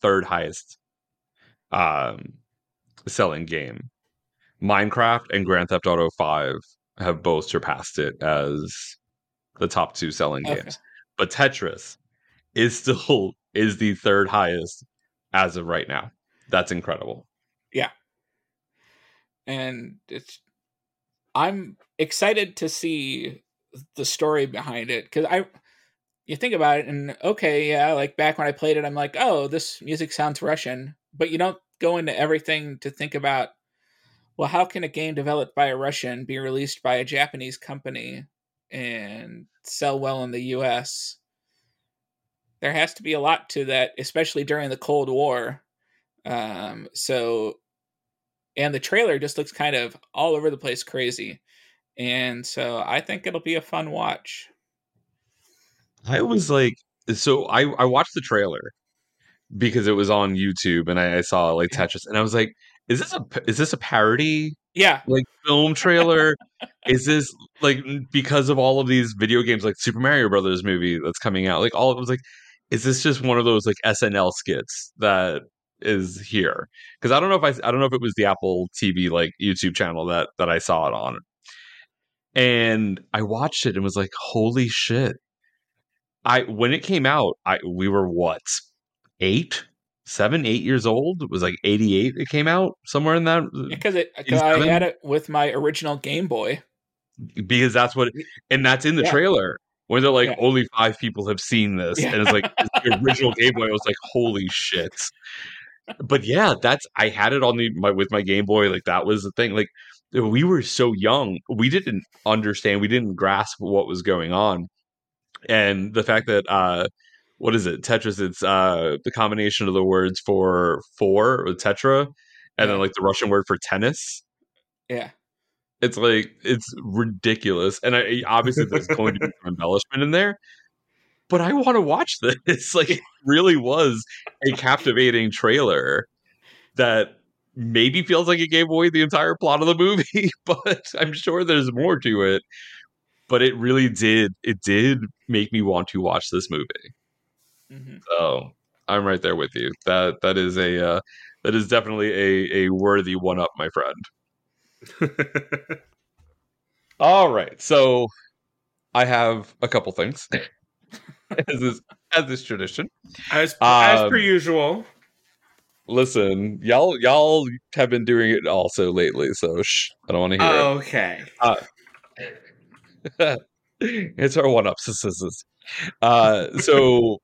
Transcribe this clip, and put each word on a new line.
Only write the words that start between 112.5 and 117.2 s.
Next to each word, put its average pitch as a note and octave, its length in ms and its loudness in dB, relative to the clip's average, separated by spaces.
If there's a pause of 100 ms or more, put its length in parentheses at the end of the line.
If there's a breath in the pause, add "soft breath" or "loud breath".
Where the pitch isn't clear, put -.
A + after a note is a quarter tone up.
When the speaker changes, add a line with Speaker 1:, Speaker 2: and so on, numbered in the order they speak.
Speaker 1:
we G#2+ 80 0
didn't A2+ 260 -2
grasp F#2+ 440 -2
what G2 280 0
was F2+ 140 -6
going F2 320 -2
on. F#2 360 0 (800)
And G#2 440 2
the A2 100 2
fact A2+ 260 0
that, G2+ 200 2
uh, F2+ 380 2 (500)